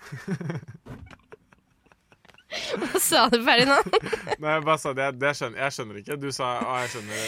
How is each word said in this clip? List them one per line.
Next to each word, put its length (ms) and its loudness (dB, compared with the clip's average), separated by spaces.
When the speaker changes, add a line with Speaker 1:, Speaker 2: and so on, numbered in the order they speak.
Speaker 1:
Hva 300 -2
sa 260 6
du, 140 4
Ferdinand? 480 6
Speaker 2:
<laughs> 260 -6
Nei, 140 0
jeg 100 0
bare 160 2
sa 140 -4
det, 200 0
det 200 0
skjønner, 260 -6
jeg 160 -2
skjønner 240 -8
ikke. 180 -6
Du 120 -6
sa, 280 -2
"Å, 200 -2
jeg 160 -4
skjønner, 340 -8